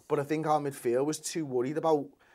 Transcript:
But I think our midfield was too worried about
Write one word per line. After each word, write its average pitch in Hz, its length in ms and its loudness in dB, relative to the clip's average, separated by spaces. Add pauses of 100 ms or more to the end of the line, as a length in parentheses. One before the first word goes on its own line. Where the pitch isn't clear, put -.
But 147 120 0
I 139 60 0
think 156 220 -2
our 151 140 4
midfield 135 460 0
was 156 140 -2
too 160 260 -6
worried 131 320 -2
about 160 280 2 (280)